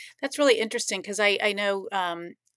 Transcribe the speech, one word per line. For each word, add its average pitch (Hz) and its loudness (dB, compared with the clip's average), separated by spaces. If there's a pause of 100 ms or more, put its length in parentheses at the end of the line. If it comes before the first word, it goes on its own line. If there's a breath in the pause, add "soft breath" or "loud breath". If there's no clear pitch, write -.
(200 loud breath)
That's 277 -4
really 277 6
interesting 220 -4
'cause 202 -4
I, 202 4
I 208 2
know, 202 -2
um, 175 -4 (220)